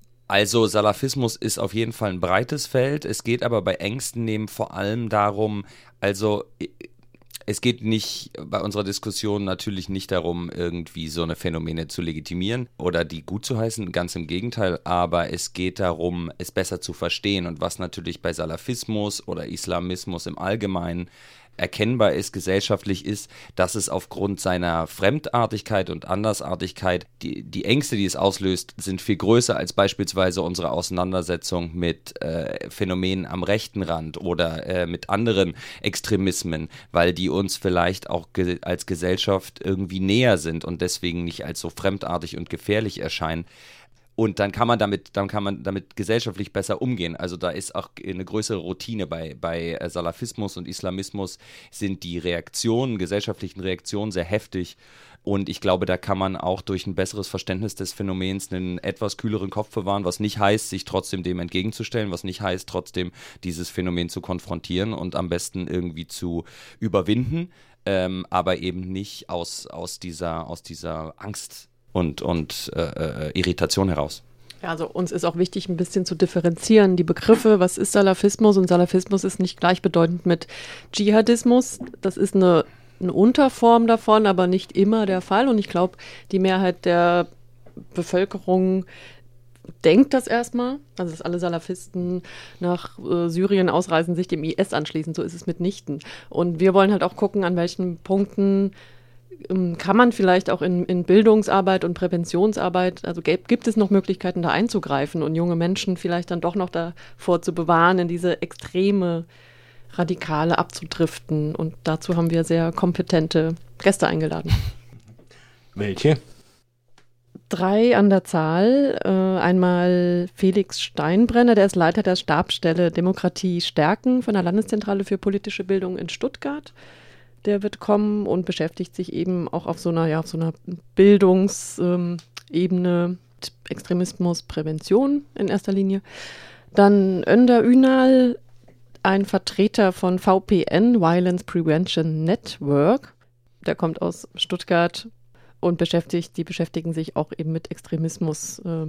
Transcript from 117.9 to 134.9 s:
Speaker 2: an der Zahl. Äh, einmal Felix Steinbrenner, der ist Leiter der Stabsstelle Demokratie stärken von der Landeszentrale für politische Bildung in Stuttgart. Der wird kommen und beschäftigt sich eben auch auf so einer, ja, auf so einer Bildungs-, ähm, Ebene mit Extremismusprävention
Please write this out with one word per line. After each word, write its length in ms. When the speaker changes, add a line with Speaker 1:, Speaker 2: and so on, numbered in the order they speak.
Speaker 2:
an 140
der 160
Zahl. 800
Äh, 40
einmal 1300
Felix 460
Steinbrenner, 760
der 120
ist 100
Leiter 260
der 140
Stabsstelle 760
Demokratie 680
stärken 640
von 100
der 100
Landeszentrale 640
für 140
politische 460
Bildung 340
in 100
Stuttgart. 640
Der 180
wird 160
kommen 480
und 180
beschäftigt 520
sich 160
eben 340
auch 200
auf 120
so 120
einer, 180
ja, 100
auf 80
so 100
einer 160
Bildungs-, 840
ähm, 360
Ebene 680
mit 160
Extremismusprävention 1600